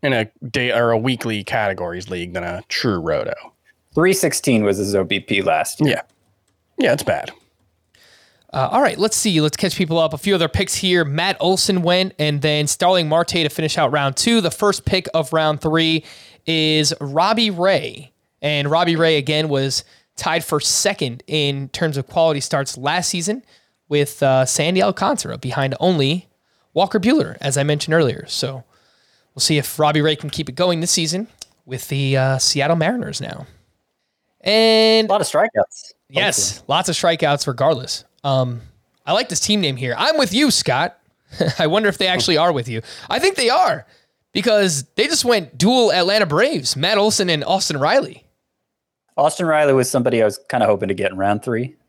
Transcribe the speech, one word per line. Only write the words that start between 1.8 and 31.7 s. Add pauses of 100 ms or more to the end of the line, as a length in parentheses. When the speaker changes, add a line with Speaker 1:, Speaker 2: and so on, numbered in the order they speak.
Speaker 1:
league
than
a
true
roto. (580)
Speaker 2:
Three
sixteen
was
his
O
B
P
last
year.
Speaker 1:
Yeah. (800)
Yeah,
it's
bad. (1200)
Speaker 3:
Uh,
all
right,
let's
see.
Let's
catch
people
up.
A
few
other
picks
here.
Matt
Olson
went,
and
then
Starling
Marte
to
finish
out
round
two.
The
first
pick
of
round
three (440)
is
Robbie
Ray. (300)
And
Robbie
Ray,
again,
was (320)
tied
for
second
in
terms
of
quality
starts
last
season (440)
with,
uh,
Sandy
Alcantara
behind
only (460)
Walker
Buehler,
as
I
mentioned
earlier.
So (720)
we'll
see
if
Robbie
Ray
can
keep
it
going
this
season (400)
with